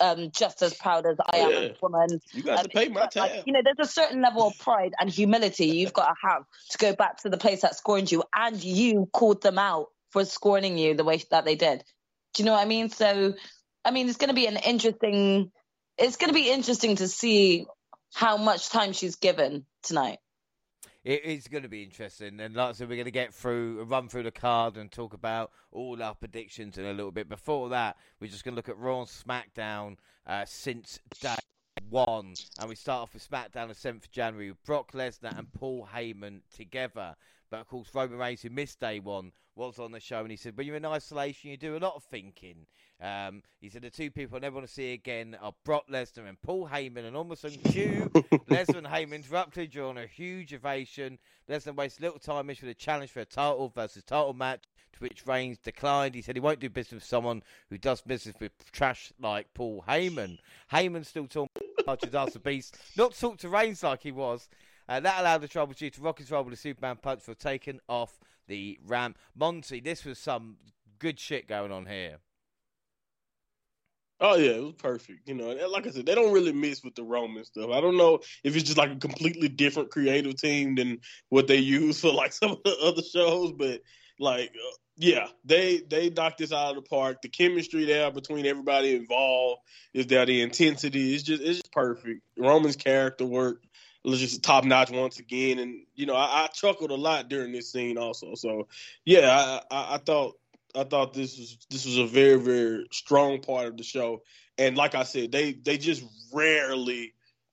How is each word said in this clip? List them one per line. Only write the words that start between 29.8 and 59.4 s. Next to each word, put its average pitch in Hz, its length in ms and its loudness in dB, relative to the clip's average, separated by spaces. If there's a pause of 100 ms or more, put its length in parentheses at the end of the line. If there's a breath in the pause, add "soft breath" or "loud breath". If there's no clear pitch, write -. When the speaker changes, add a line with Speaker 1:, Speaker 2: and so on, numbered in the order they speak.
Speaker 3:
uh, 101 180 -6
since - 540 -14 (220)
day 120 160 -6 (520)
one, 110 460 -2 (240)
and 110 100 -10
we 113 60 -14
start 127 280 -8
off 113 120 -16
with 110 160 -20
SmackDown 120 380 -10
the 110 60 -16
seventh 117 320 -12
of - 40 -20
January 110 400 -8
with 92 140 -20
Brock 147 280 -6
Lesnar 123 460 -10
and 110 140 -16
Paul 127 420 -10
Heyman 104 460 -14 (140)
together. 110 640 -12 (340)
But 110 100 -12
of - 80 -20
course, 123 260 -16
Roman 131 240 -6
Reigns, 123 240 -8
who 117 80 -14
missed 135 280 -10
day 107 220 -8
one, 95 320 -12 (240)
was 120 240 -12
on 113 120 -12
the 117 80 -18
show, 117 200 -10
and 110 100 -10
he 110 60 -14
said, 110 200 -16
"When 139 100 -8
you're 147 100 -10
in 151 80 -12
isolation, 147 640 -8
you 139 60 -16
do 151 200 -10
a - 20 -8
lot 180 180 -4
of 143 80 -20
thinking." 95 640 -20 (360)
Um, 98 400 -12 (180)
he 101 80 -20
said, 117 140 -20
"The 120 80 -16
two 151 200 -12
people 131 260 -12
I 127 40 -12
never 135 140 -12
wanna 131 140 -14
see 127 240 -10
again 113 480 -12
are 101 120 -14 (120)
Brock 147 260 -4
Lesnar 120 380 -10
and 95 120 -20
Paul 180 280 -8
Heyman," 127 400 -10
and 123 80 -12
almost 165 280 -12
on 151 60 -10
cue, 196 600 -2
Speaker 2:
<laughs> - 40 2 (340)
Speaker 3:
Lesnar 175 280 0
and 156 100 -14
Heyman 151 300 -6
interrupted 156 560 -8
during 131 260 -10
a 117 80 -14
huge 175 480 -14
ovation. 135 640 -10 (300)
Lesnar 147 260 -10
wasted 139 280 -8
little 156 180 -8
time 143 340 -8
for 127 120 -18
the 120 80 -12
challenge 147 360 -8
for 123 100 -14
a 107 40 -10
title 135 500 -4
versus 107 300 -10
title 139 280 -2
match, 127 300 -6 (300)
to - 80 -20
which - 260 -14
Reigns 127 320 -4
declined. 139 560 -4
He 120 80 -14
said 127 140 -10
he 123 40 -8
won't 147 200 0
do 127 100 -10
business 117 320 -12
with - 20 -20
someone 117 380 -4 (260 soft breath)
who 98 100 -14
does 127 240 -2
business 113 360 -10
with 104 140 -12 (180)
trash - 500 -4
like 107 340 -6